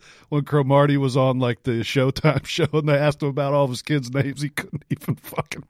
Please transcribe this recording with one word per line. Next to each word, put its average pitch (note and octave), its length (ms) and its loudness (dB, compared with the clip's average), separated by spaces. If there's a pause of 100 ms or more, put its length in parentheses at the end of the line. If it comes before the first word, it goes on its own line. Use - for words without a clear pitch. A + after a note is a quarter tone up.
(300)
when D3 160 -2
Cromartie C#3+ 520 4
was C3+ 200 0
on, C3 220 2
like, B2 240 -2
the A#2 180 0
Showtime C3+ 640 0
<laughs> - 0 -
show - 260 0
and D3+ 160 0
they D3 100 4
asked D3 240 0
him C#3+ 80 -2
about C#3 240 -2
all C#3+ 120 4
of B2 60 -2
his A#2 100 -8
kids' C3 320 -4
names? C3+ 280 -4
He D3 80 -4
couldn't - 400 -10
even - 260 -4
fucking - 540 -10